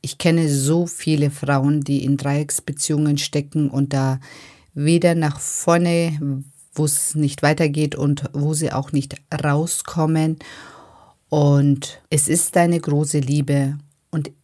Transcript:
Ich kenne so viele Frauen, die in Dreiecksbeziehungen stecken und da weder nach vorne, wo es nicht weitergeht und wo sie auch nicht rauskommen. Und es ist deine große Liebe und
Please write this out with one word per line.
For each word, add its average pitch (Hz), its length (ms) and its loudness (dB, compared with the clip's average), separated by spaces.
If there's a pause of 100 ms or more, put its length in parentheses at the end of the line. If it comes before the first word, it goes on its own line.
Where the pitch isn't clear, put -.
Ich - 160 -8
kenne 165 320 2
so 147 380 2
viele 147 420 0
Frauen, 143 520 0
die 139 220 -2
in 139 140 0
Dreiecksbeziehungen 147 1000 -2
stecken 143 500 -2
und 139 240 -2
da 135 260 0 (540)
weder 165 400 2
nach 156 260 0
vorne, 165 1040 0 (300)
wo 151 120 0
es - 280 -2
nicht 147 300 0
weitergeht 151 500 2
und 143 400 -2
wo 147 220 -2
sie 160 160 -2
auch - 200 -4
nicht 139 260 -2 (140)
rauskommen. 156 1080 0 (920)
Und 143 800 2
es 151 180 0
ist - 280 0
deine 170 240 4
große 147 400 0
Liebe 139 580 0 (320)
und 151 220 -6 (120)